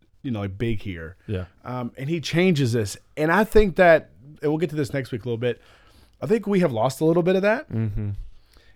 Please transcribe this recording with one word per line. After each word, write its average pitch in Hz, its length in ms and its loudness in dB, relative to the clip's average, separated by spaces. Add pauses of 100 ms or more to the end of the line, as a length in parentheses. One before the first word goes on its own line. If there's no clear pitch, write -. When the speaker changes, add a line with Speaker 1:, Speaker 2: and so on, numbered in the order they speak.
(240)
Speaker 1:
you 139 80 -6
know, 110 80 -4
like, 98 180 -6
big 113 240 -2
here." 85 360 -12 (100)
Speaker 2:
Yeah. 90 180 -6 (180)
Speaker 1:
Um, 123 340 -8
and 135 120 -8
he 170 100 -4
changes 147 540 2
this. 113 240 -2 (180)
And 156 160 0
I 196 120 4
think 214 320 4
that 170 340 6 (340)
and 151 80 0
we'll 156 80 -2
get 165 100 -4
to 151 60 -8
this 147 180 -4
next 135 180 -6
week 123 120 -6
a - 20 -10
little 117 140 -4
bit, 120 200 -2 (640)
I - 60 -6
think 208 180 0
we 202 140 2
have 170 120 2
lost 120 300 -2
a 156 40 2
little 170 180 4
bit 185 120 2
of 190 60 2
that. 214 300 0
Speaker 2:
Mm-hmm. 107 400 -4 (640)